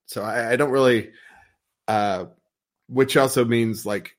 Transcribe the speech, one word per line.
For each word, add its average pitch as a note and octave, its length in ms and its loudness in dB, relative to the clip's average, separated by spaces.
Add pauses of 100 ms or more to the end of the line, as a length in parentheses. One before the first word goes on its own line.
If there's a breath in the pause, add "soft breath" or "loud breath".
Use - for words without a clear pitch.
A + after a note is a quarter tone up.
So - 160 -12
I, A2+ 300 -4
I B2 40 0
don't C#3 160 0
really, B2+ 400 2 (760 soft breath)
uh, G2+ 380 -2 (640)
which C3 300 2
also C3 260 2
means, A2+ 420 -2
like, G2+ 340 -6